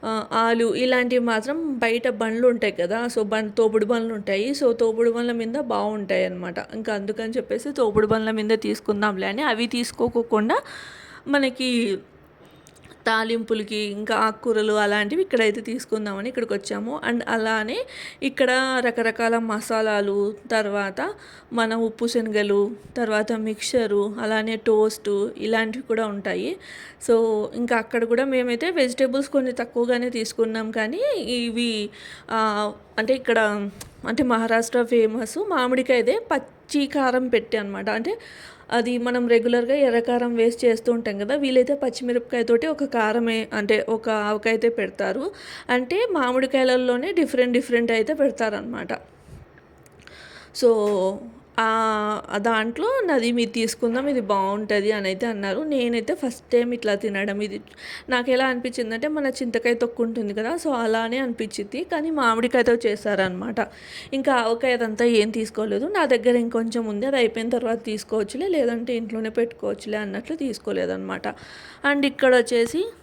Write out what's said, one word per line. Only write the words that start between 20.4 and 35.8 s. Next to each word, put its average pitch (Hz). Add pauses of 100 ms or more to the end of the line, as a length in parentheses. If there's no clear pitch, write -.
తర్వాత 208 (380)
మన 226
ఉప్పు 226
శనగలు, 208 (280)
తర్వాత 214
మిక్చరు, 214
అలానే 220
టోస్ట్ 220 (260)
ఇలాంటివి 226
కూడా 220
ఉంటాయి. 202 (560)
So 233 (380)
ఇంకా 240
అక్కడ 226
కూడా 233
మేమైతే 254
వెజిటేబుల్స్ 269
కొన్ని 254
తక్కువగానే 240
తీసుకున్నాం. 226
కానీ 226 (140)
ఇవి, 233 (400)
ఆ, 226 (600)
అంటే 220
ఇక్కడ, 247 (720)
అంటే 233
మహారాష్ట్ర 233
ఫేమస్ 233 (100)
మామిడికాయదే 254 (140)